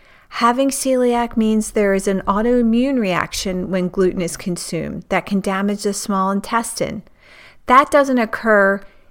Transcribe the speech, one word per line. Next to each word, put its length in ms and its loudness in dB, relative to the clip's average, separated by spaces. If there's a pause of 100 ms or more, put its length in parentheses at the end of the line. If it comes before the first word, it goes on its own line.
(380)
Having 340 2
celiac 680 0
means 340 2
there 220 2
is 140 0
an 200 0
autoimmune 720 2
reaction 720 -2
when 180 -2
gluten 320 0
is 160 -4
consumed 760 -8
that 180 -2
can 120 0
damage 440 -2
the 100 -2
small 380 -2
intestine. 720 -4 (640)
That 240 6
doesn't 260 4
occur 640 2 (300)